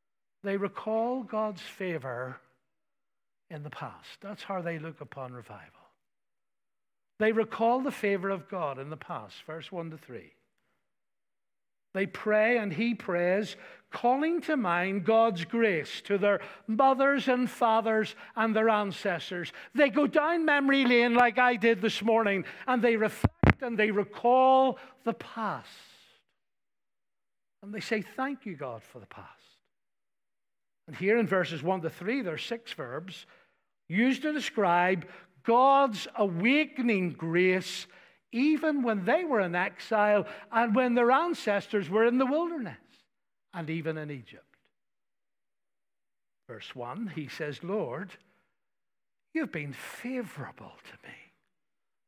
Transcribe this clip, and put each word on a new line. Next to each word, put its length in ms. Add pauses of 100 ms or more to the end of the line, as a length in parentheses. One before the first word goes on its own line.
(440)
they 120
recall 680
God's 400
favor 760 (1080)
in 140
the 80
past. 500
That's 220
how 180
they 160
look 240
upon 320
revival. 320 (1500)
They 140
recall 500
the 100
favor 380
of 180
God 300
in 140
the 40
past, 420 (100)
verse 240
one 180
to 80
three. 360 (1600)
They 100
pray, 540
and 120
he 220
prays, 600 (340)
calling 520
to 140
mind 480
God's 400
grace 580
to 180
their 220 (260)
mothers 600
and 220
fathers 680 (200)
and 200
their 140
ancestors. 840 (220)
They 160
go 160
down 400
memory 400
lane 300
like 240
I 160
did 260
this 220
morning, 420 (220)
and 160
they 140
reflect 680
and 160
they 100
recall 880 (280)
the 100
past. 520 (2000)
And 80
they 80
say, 220
"Thank 460
you, 80
God, 260
for 160
the 80
past." 540 (1300)
And 80
here 240
in 80
verses 340
one 200
to 100
three, 320
there 100
are 60
six 340
verbs 540 (600)
used 360
to 100
describe 760 (360)
God's 720
awakening 960
grace 720 (460)
even 500
when 240
they 200
were 160
in 120
exile 720 (260)
and 220
when 220
their 160
ancestors 760
were 180
in 120
the 80
wilderness 540 (760)
and 160
even 260
in 140
Egypt. 480 (1900)
Verse 260
one, 340
he 200
says, 360
"Lord, 540 (1160)
you've 160
been 220
favorable 1120
to 240
me." 260 (760)